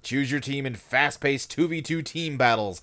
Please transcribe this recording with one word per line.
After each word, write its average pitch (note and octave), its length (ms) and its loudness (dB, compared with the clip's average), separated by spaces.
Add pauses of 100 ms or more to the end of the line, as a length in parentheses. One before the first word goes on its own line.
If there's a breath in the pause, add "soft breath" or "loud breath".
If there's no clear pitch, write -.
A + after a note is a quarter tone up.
Choose C3+ 280 -2
your C#3+ 80 -2
team C3+ 260 -6
in B2 100 -4
fast-paced C#3 760 0
two E3 160 2
v D#3+ 140 -2
two D#3+ 200 -2
team D#3+ 340 -6
battles A2 480 2